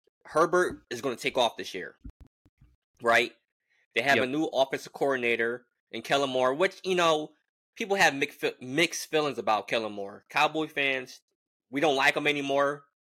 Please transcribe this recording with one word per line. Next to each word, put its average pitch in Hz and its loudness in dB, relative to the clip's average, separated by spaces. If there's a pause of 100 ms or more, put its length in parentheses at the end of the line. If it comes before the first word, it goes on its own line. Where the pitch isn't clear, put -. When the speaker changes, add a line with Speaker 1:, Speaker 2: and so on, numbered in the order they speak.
(260)
Speaker 1:
Herbert 170 0
is 120 -8
gonna 123 -4
take 127 -4
off 117 2
this - -10
year, 90 -12 (1040)
right? 117 4 (640)
They 117 2
have 135 2
a 135 4
Speaker 2:
Yep. 127 0
Speaker 1:
new 151 -2
offensive - -2
coordinator 120 -2 (240)
in 110 -10
Kellen 139 0
Moore, 127 2
which, 185 -2
you 185 -2
know, 160 2 (420)
people 196 -4
have 165 4
mix-, 143 -4 (160)
mixed 147 -2
feelings 151 0
about 107 0
Kellen 110 -2
Moore. 98 -10
Cowboy 151 0
fans, 135 -4 (480)
we 139 -4
don't 151 4
like 139 2
him 147 0
anymore. 143 0 (160)